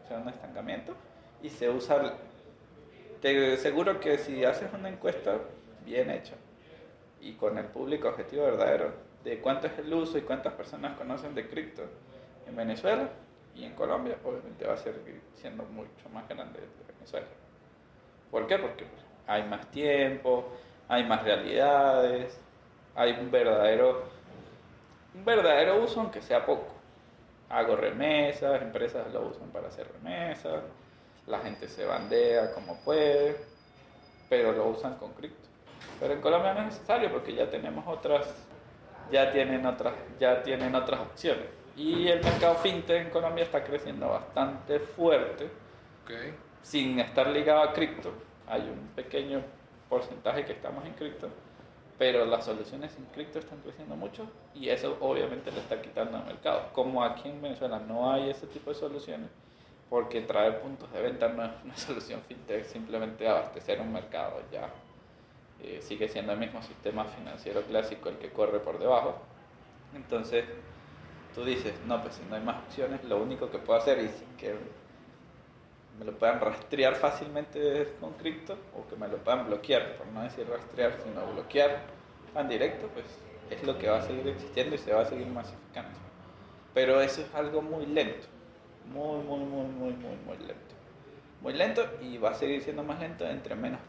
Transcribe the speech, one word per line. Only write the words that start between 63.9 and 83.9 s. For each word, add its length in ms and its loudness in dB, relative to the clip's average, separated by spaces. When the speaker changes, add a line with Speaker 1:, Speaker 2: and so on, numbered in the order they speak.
Speaker 1:
mercado 580 -6
ya. 180 -6
Eh, 180 -10
sigue 280 -4
siendo 240 -4
el 60 -2
mismo 240 -6
sistema 420 -6
financiero 580 -6
clásico 460 -2
el 100 -6
que 120 -12
corre 300 2
por 200 -4
debajo. 360 4
Entonces 500 -2
tú 100 -6
dices, 300 -2
"No, 140 0
pues 140 -10
si 160 -16
no 60 -6
hay 60 -6
más 220 -4
opciones, 400 -6
lo 160 0
único 300 -4
que 80 -6
puedo 200 4
hacer 200 4
y 100 -2
sin 280 -12
que 180 -6
me 60 -12
lo 120 -6
puedan 240 6
rastrear 540 2
fácilmente 880 0
es 60 0
con 140 -8
cripto, 420 -8
o 120 -12
que 80 -12
me 120 -8
lo 100 -4
puedan 280 0
bloquear", 500 0
por 120 -10
no 140 -8
decir 260 -8
rastrear, 540 0
sino 300 -8
bloquear 480 2
tan 160 -2
directo, 460 0
pues 100 -10
es 140 -8
lo 140 0
que 120 0